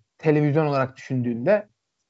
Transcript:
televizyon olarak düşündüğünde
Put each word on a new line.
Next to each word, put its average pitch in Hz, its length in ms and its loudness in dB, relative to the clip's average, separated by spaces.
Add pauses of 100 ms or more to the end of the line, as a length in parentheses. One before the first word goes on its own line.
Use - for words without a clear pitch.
(180)
televizyon 151 480 2
olarak 135 300 -2
düşündüğünde 127 720 -2 (400)